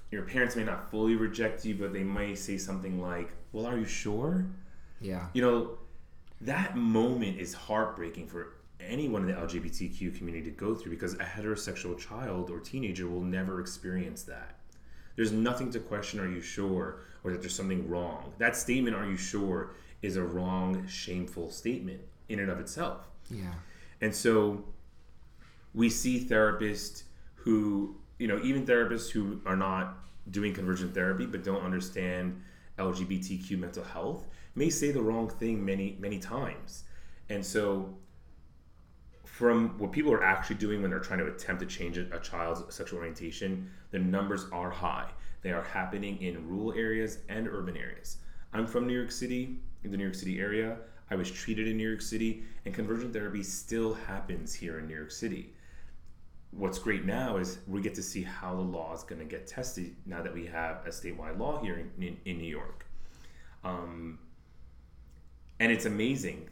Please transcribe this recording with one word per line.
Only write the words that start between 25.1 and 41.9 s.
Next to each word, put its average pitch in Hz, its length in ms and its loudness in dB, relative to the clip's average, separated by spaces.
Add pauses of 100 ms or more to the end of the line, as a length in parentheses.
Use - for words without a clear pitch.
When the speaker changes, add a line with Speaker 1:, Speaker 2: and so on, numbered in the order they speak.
Speaker 1:
we 113 160 8
see 123 360 2
therapists 107 760 4 (320)
who, 104 600 4 (220)
you 117 100 0
know, 101 140 4
even 131 240 4
therapists 117 460 6
who 101 340 0
are 95 100 4
not 95 420 2 (340)
doing 101 200 2
conversion 92 400 0
therapy 92 360 2
but 92 160 -4
don't 98 200 2
understand 90 800 0 (380)
L 95 140 2
G 92 100 0
B 92 160 0
T 95 180 -2
Q 95 200 -2
mental 87 260 -4
health 127 420 -4 (300)
may 147 160 4
say 147 200 4
the 135 100 4
wrong 113 280 4
thing 110 340 2
many, 98 360 2
many 101 180 -2
times. - 680 -4 (440)
And 98 160 0
so 98 500 2 (1300)
from 117 540 6
what 101 140 0
people 147 200 6
are 98 120 8
actually 95 320 4
doing 104 260 2
when 92 80 2
they're 92 100 0
trying 92 200 0
to 78 80 2
attempt 90 320 -2
to 92 80 -2
change 85 320 -4